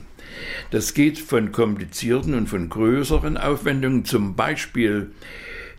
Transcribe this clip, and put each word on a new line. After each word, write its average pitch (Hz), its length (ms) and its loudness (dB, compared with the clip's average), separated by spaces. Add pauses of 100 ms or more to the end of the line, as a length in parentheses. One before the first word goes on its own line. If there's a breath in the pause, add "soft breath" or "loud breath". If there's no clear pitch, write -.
(680 loud breath)
Das - 240 0
geht 147 240 4
von 110 340 0
komplizierten 117 840 0
und 113 120 0
von 87 220 -2
größeren 135 680 2
Aufwendungen, 135 680 0
zum 104 300 0
Beispiel 107 800 0 (640 loud breath)